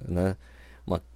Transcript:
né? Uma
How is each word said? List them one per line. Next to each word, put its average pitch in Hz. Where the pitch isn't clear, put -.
né? 92
Uma 85